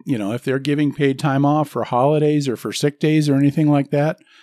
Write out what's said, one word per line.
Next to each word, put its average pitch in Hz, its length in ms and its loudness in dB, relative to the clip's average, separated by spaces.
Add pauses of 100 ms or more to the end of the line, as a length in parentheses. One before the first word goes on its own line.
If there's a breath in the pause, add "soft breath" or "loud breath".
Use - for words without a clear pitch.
you 131 120 -2
know, 104 160 -4
if 123 100 -6
they're 135 160 -2
giving 143 340 -2
paid 135 260 0
time 139 260 0
off 147 240 0
for 117 160 -6
holidays 147 640 0
or 113 80 -2
for 107 160 -8
sick 147 280 -2
days 156 300 2
or 135 60 2
anything 143 340 2
like 143 220 0
that, 151 280 -2 (240 soft breath)